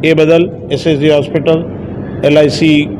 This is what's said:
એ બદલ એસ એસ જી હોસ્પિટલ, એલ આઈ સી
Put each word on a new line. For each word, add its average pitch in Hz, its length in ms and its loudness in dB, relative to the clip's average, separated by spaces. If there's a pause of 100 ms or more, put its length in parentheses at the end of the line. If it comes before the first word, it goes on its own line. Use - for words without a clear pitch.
એ 160 100 2
બદલ 160 300 2 (260)
એસ - 160 -4
એસ 156 120 0
જી 147 100 0
હોસ્પિટલ, 151 520 0 (640)
એલ 147 140 4
આઈ 151 100 6
સી 147 400 2 (120)